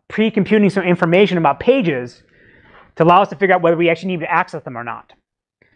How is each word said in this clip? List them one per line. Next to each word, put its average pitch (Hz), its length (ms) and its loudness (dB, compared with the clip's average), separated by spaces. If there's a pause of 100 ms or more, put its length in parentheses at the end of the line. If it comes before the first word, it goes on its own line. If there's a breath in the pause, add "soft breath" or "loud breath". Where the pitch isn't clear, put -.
pre-computing 208 600 0
some 190 140 -4
information 180 560 2
about 147 200 0
pages 165 640 -2 (720 soft breath)
to - 60 2
allow 175 200 4
us 196 80 -4
to 170 60 -14
figure 185 180 2
out 180 80 0
whether 170 120 2
we 165 140 0
actually 170 200 -4
need 180 120 -6
to 160 100 -8
access 170 320 -4
them 131 140 -14
or 117 80 -12
not. 117 300 -16 (600)